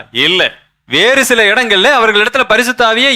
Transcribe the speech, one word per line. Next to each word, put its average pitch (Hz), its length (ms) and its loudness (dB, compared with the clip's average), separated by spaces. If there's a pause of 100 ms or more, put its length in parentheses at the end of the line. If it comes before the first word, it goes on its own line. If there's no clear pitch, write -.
(120)
இல்ல. 160 300 -2 (440)
வேறு 226 400 0
சில 226 180 0
இடங்கள்ல 208 480 0
அவர்களிடத்துல 226 560 0
பரிசுத்த 240 380 -2
ஆவியே 240 300 0